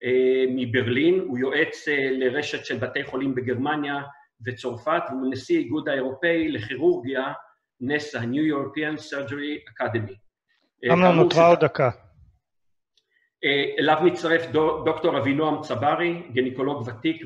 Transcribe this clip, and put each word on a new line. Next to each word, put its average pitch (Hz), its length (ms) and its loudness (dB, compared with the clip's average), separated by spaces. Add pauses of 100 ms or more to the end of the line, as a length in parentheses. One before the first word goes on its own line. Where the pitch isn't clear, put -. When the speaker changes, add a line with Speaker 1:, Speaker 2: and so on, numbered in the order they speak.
Speaker 1:
אה, 127 440 4
מברלין, 127 720 2
הוא 123 180 -6
יועץ, 143 500 -2
אה, 135 220 0
לרשת 131 540 -2
של 135 120 -6
בתי 123 280 -6
חולים 135 300 -4
בגרמניה 143 680 -2 (460)
וצרפת, 123 640 -4
והוא 131 220 -4
נשיא 151 240 -2
האיגוד 151 320 -2
האירופאי 147 600 0
לכירורגיה, 135 840 -2 (480)
נסה, 135 400 -4
New 143 340 0
European 151 460 -4
Surgery 143 720 -8
Academy. 113 440 -4 (680)
אה, - 80 4
Speaker 2:
אמנון, 180 160 6
Speaker 1:
כאמור, 170 160 6
Speaker 2:
נותרה 165 220 6
Speaker 1:
ש- - 20 8
Speaker 2:
עוד 170 160 6
דקה. 139 260 2 (1500)
Speaker 1:
אה, 139 200 2 (140)
אליו 151 260 4
מצטרף 165 420 2
דו-, 156 380 2
דוקטור 160 340 2
אבינועם 143 440 0
צברי, 160 600 -2 (100)
גינקולוג 127 560 -2
ותיק 160 380 -4